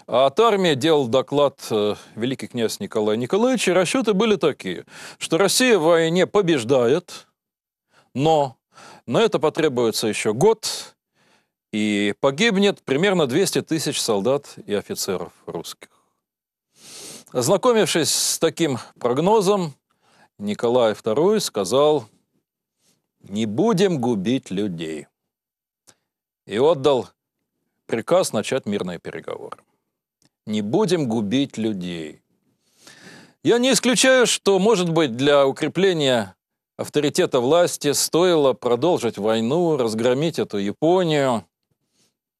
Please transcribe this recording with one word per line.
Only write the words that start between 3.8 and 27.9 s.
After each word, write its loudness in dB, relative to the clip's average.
были 2
такие, -4
что -2
Россия 4
в 0
войне 2
побеждает, 0
но 0
на 0
это 2
потребуется 0
ещё -2
год, 0
и -2
погибнет 0
примерно 0
двести 0
тысяч -4
солдат -2
и -4
офицеров -6
русских. -12
Ознакомившись 2
с -4
таким 0
прогнозом, 0
Николай 0
второй 0
сказал: 0
«Не -6
будем 0
губить -4
людей». -8
И -6
отдал 2
приказ 0